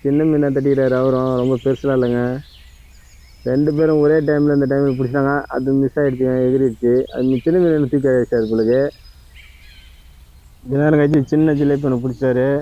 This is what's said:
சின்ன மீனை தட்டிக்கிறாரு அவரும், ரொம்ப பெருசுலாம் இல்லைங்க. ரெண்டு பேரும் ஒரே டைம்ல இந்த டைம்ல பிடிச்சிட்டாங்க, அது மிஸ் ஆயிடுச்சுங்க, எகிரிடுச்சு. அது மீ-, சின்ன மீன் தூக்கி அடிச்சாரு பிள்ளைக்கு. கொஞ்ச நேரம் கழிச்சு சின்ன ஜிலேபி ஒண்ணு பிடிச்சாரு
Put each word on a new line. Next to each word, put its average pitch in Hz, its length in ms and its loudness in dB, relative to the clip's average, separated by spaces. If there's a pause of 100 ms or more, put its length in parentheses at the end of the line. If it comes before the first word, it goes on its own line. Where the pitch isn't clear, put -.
சின்ன 143 260 0
மீனை 147 240 2
தட்டிக்கிறாரு 135 480 0
அவரும், 131 280 0 (120)
ரொம்ப 127 200 0
பெருசுலாம் 135 360 -2
இல்லைங்க. 120 240 0 (1300)
ரெண்டு 147 260 0
பேரும் 156 260 2
ஒரே 151 140 4 (100)
டைம்ல 147 320 2
இந்த 139 140 2
டைம்ல 139 260 0
பிடிச்சிட்டாங்க, 139 340 0 (220)
அது 135 240 -2
மிஸ் 135 220 -2
ஆயிடுச்சுங்க, 131 340 0 (120)
எகிரிடுச்சு. 127 460 0 (200)
அது 127 180 -4
மீ-, 131 160 0
சின்ன 175 160 2
மீன் 156 320 0
தூக்கி 139 180 0
அடிச்சாரு 117 380 0
பிள்ளைக்கு. 113 320 0 (1800)
கொஞ்ச 131 220 -4
நேரம் 151 180 2
கழிச்சு 143 320 2
சின்ன 156 300 2
ஜிலேபி 143 260 0
ஒண்ணு 127 160 -2
பிடிச்சாரு 127 420 -2 (160)